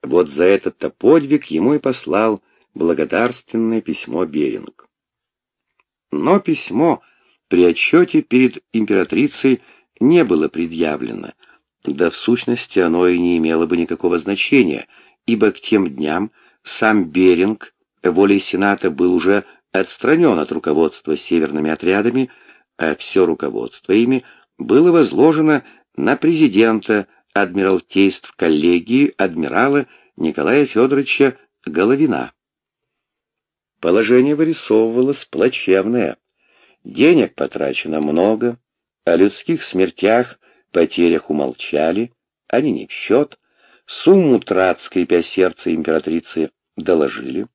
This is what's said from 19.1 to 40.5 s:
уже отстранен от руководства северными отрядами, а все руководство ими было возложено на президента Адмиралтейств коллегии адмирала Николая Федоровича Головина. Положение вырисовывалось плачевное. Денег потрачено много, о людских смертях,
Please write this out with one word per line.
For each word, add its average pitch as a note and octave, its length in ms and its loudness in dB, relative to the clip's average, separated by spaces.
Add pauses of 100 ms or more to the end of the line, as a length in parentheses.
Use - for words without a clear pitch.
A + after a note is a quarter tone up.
уже F#2 300 0 (280)
отстранен B2+ 680 0
от D2 140 -4
руководства D2+ 640 -2
северными D#2 540 -2
отрядами, G#2 600 -2 (460)
а D#2 180 -2
все - 320 0
руководство C#2+ 680 -6
ими A#2+ 320 0 (340)
было D3+ 340 4
возложено D3+ 720 2 (320)
на G#2 200 0
президента A2+ 880 2 (280)
Адмиралтейств F#2+ 1000 0
коллегии F2 800 0
адмирала G2 680 -2 (300)
Николая E2+ 500 0
Федоровича C3+ 680 0 (280)
Головина. G#2 680 0 (1500)
Положение A#2 540 2
вырисовывалось C3 920 0
плачевное. F#2+ 920 -2 (640)
Денег D3+ 500 2
потрачено D2 680 -6
много, G#2+ 580 0 (460)
о E2 120 2
людских - 460 0
смертях, G#2 760 0 (320)